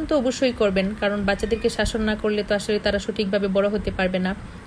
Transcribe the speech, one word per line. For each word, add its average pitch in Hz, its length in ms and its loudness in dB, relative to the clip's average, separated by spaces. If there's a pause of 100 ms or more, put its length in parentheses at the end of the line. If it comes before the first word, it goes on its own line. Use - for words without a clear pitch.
তো - 120 0
অবশ্যই 254 340 2
করবেন, 196 340 2 (140)
কারণ 202 240 0
বাচ্চাদেরকে 202 440 0
শাসন 220 320 0
না 214 160 2
করলে 214 260 0
তো 202 120 -2
আসলে 208 240 0
তারা 202 200 0
সঠিকভাবে 202 500 0
বড় 196 200 2
হতে 202 220 -2
পারবে 185 280 0
না, 185 160 0 (320)